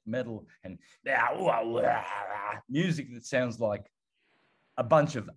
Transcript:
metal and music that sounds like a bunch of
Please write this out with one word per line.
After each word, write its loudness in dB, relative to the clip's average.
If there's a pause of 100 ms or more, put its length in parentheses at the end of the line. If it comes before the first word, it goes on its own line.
metal -6 (180)
and -14 (1900)
music 0
that -16
sounds 0
like -2 (840)
a 2
bunch 4
of -6